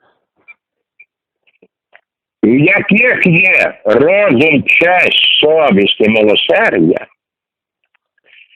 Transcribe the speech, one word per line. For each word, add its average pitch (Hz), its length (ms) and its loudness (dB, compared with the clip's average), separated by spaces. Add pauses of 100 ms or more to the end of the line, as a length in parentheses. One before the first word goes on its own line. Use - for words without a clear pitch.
(2500)
в 117 160 2
яких 202 640 0
є 165 600 0
розум, 147 800 0
честь, - 760 0
совість 139 600 0
і 107 80 2
милосердя, 110 960 0 (1500)